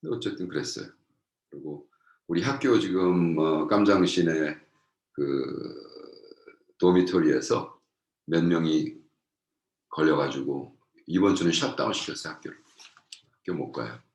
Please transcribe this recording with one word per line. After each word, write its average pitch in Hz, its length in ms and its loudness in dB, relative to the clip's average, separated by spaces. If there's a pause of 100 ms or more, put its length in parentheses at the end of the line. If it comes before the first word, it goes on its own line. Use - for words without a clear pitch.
근데 156 160 -6
어쨌든 92 320 -8
그랬어요. - 420 -8 (580)
그리고 73 400 -16 (380)
우리 85 160 0
학교 127 380 2
지금, 90 580 2
어, 78 300 0
깜장시내 90 880 2 (540)
그 69 640 -4 (1000)
도미토리에서 90 1000 2 (460)
몇 82 180 2
명이 80 520 0 (920)
걸려가지고 69 840 -2 (300)
이번 90 300 2
주는 85 160 2
셧다운 - 400 -2
시켰어요, - 420 -8
학교를. - 240 -18 (720)
학교 - 240 -10
못 65 180 -8
가요. 58 280 -10 (140)